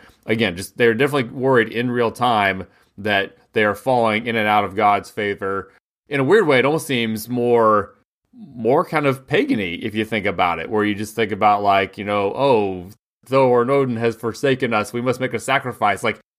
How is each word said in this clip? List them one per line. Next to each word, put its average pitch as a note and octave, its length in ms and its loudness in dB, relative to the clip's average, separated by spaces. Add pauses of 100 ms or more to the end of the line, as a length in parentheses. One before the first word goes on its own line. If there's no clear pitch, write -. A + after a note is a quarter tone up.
(260)
again, A2 320 -2
just, - 200 -12
they're A#2 180 4
definitely C3+ 360 -2
worried B2+ 380 0
in B2 220 -4
real A#2+ 200 -2
time G2+ 540 0 (320)
that G2+ 400 -2 (160)
they A2 100 2
are G#2 120 2
falling A2+ 500 0
in A#2 100 -4
and A2 120 0
out G#2 160 4
of F#2 120 -8
God's G#2 360 2
favor. G2 600 -6 (380)
In C#3+ 100 -2
a C3+ 40 0
weird F3+ 240 4
way, C#3 100 4
it B2 80 4
almost D#3 220 -2
seems A2+ 420 -4
more, A#2 640 2 (400)
more C3 500 0
kind D3+ 220 -2
of C3 220 -2
pagan-y C3 560 -2
if A2 100 -6
you G#2+ 120 0
think G#2+ 200 -4
about F2+ 320 0
it, D#2+ 140 -8
where G#2+ 120 0
you G#2 120 0
just G#2 200 -8
think A2 160 -2
about, G#2 300 2
like, G2 380 2
you G#2+ 40 -8
know, G2+ 320 0
"Oh, G2+ 540 0 (380)
Thor B2+ 340 4
and A#2+ 80 0
Odin C3+ 280 0
has A#2 180 0
forsaken B2 580 -2
us, G#2 180 -2
we A#2+ 100 -4
must B2 180 -2
make B2+ 160 -4
a A2 40 -6
sacrifice." A2+ 640 -2
Like, A2 160 -2 (200)